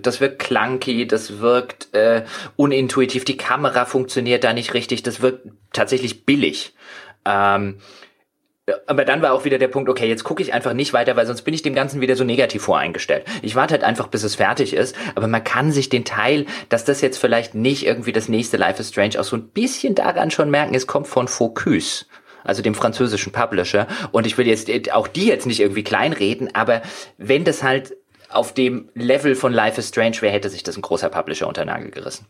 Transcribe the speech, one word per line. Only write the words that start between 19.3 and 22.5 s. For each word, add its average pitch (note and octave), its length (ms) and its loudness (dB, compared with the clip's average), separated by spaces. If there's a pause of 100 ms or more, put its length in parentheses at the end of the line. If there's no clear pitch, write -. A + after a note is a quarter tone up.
ein - 120 -6
bisschen B3 460 -2
daran E3+ 360 2
schon D3 200 2
merken, D3 240 2
es B2+ 120 0
kommt C#3+ 220 -2
von B2 200 0
Focus, - 800 -2 (360)
also - 200 -2